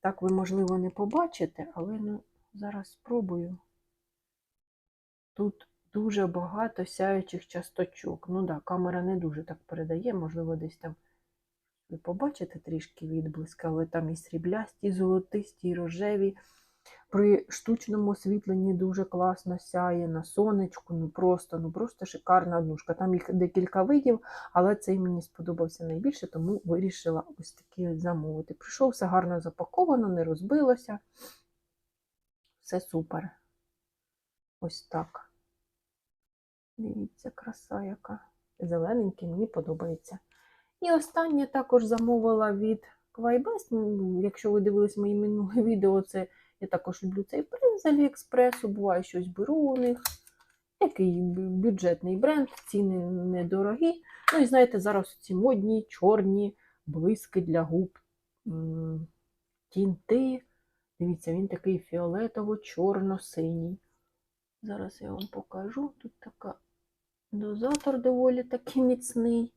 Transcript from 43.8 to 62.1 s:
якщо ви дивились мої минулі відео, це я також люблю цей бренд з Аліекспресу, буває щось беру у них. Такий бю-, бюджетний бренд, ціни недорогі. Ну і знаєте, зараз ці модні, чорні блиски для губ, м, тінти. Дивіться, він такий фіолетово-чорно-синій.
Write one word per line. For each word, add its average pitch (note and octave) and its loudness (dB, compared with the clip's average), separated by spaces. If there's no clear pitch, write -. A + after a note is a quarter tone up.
якщо G3+ -2
ви G#3 6
дивились G#3 4
мої G3+ 0
минулі G#3 0
відео, G3 4
це F#3+ -6
я G3 -8
також F3+ -4
люблю F#3+ -2
цей D4 -4
бренд A#4 2
з - 0
Аліекспресу, B3+ 4
буває G3 2
щось F#3 -4
беру G3 -2
у C#4+ 4
них. B3 0
Такий F3+ 2
бю-, F#3 -2
бюджетний F#3 2
бренд, C#4 4
ціни F#3 0
недорогі. F#3+ 0
Ну D#4+ 2
і C4+ 6
знаєте, B3 6
зараз G3 -2
ці G3 -8
модні, G#3+ 2
чорні G3+ 2
блиски F3 0
для E3 0
губ, E3+ -2
м, D#3+ -6
тінти. A#3+ 0
Дивіться, E3+ -2
він F#3+ -2
такий F#3+ -2
фіолетово-чорно-синій. F#3+ -4